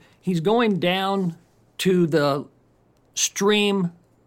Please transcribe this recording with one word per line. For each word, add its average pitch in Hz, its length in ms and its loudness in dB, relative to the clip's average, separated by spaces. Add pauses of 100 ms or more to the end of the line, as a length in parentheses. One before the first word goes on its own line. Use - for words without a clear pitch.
(180)
he's 180 220 -4
going 214 380 0
down 190 580 -2 (420)
to 180 260 2
the 143 400 0 (720)
stream, 202 760 0 (340)